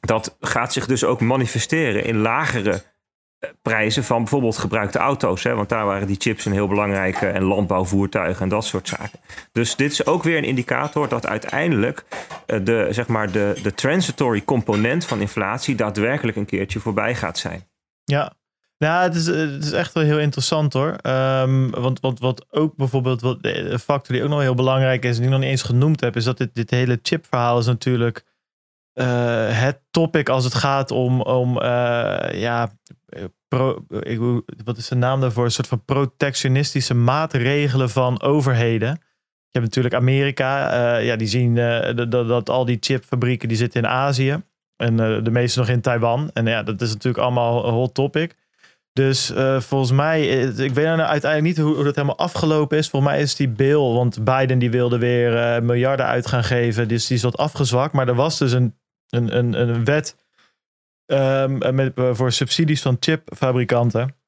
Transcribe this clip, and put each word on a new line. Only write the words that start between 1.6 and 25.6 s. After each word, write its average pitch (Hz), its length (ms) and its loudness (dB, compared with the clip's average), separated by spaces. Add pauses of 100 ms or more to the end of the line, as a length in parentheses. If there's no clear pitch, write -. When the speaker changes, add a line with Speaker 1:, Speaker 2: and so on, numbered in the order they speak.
Speaker 1:
in 113 120 -2
lagere, 107 640 -2 (560)
eh, - 120 -12 (120)
prijzen 110 420 0
van 120 140 0
bijvoorbeeld 117 380 0
gebruikte 104 420 -2
auto's, 110 440 0
hè, 123 120 0
want 104 140 -4
daar 110 180 0
waren 98 200 -2
die 98 120 -2
chips 110 260 -2
een 104 80 -2
heel 101 160 2
belangrijke, 98 580 0
en 95 160 0
landbouwvoertuigen 95 1000 0
en 95 60 -2
dat 104 160 0
soort - 240 -6
zaken. - 300 -8 (340)
Dus 117 240 0
dit 143 160 0
is - 140 0
ook 160 160 0
weer 160 140 2
een 151 80 0
indicator 131 640 -2
dat 120 180 -2
uiteindelijk, 127 760 -2 (420)
eh, 110 160 -2
de, 113 280 2
zeg 113 160 -2
maar 107 260 0
de, 101 300 0
de 104 120 -2
transitory 139 720 0
component 120 600 0
van 110 160 -4
inflatie 107 540 -2
daadwerkelijk 110 600 -2
een 104 80 -4
keertje 101 360 -4
voorbij 107 340 -2
gaat 87 240 -6
zijn. 85 300 -10 (360)
Speaker 2:
Ja. 143 280 -2 (440)
Ja, 165 260 2
het 175 120 0
is, 165 120 0
eh, 170 100 0
het 151 280 -4
is 147 80 -4
echt - 220 -4
wel 165 80 0
heel 151 160 2
interessant, 151 540 0
hoor. 139 300 -2
Ehm, 131 680 0
want, 120 300 -2
want 127 180 -4
wat 123 320 -4
ook 151 260 0
bijvoorbeeld, 131 440 -2
wat, 123 200 -2
eh, 90 300 -4
een 120 80 -4
factor 139 360 -2
die - 100 0
ook 147 60 0
nog 147 100 0
heel 131 140 0
belangrijk 131 500 2
is 123 60 2
en 117 60 0
die 120 80 0
ik 131 60 2
nog 135 100 2
niet 131 100 -2
eens 131 120 -2